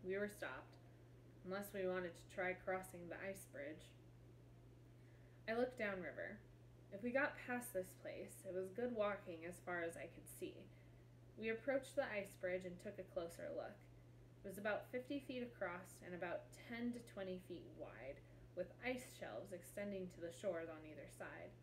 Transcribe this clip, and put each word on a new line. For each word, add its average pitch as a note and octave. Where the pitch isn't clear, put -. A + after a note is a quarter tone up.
We F#3
were G#3
stopped, C3+
unless G3
we F#3+
wanted F3+
to -
try F#3
crossing F3+
the D#3+
ice G3
bridge. D3+
I A3+
looked B3+
downriver. F#3+
If G3+
we A#3+
got C#4
past B3
this F#3
place, D#3
it F#3
was F#3+
good A#3+
walking G3
as F3+
far F3
as E3+
I -
could -
see. -
We A3
approached C4
the C#4
ice G3+
bridge F#3
and F3
took G#3
a F#3+
closer E3+
look. -
It G3+
was F#3+
about G#3
fifty C4
feet B3+
across F#3
and F3+
about F3
ten A#3+
to A#3+
twenty F#3
feet F3
wide, C3
with F3+
ice B3
shelves F3+
extending F#3+
to E3+
the E3+
shores E3
on D#3
either D3+
side. E3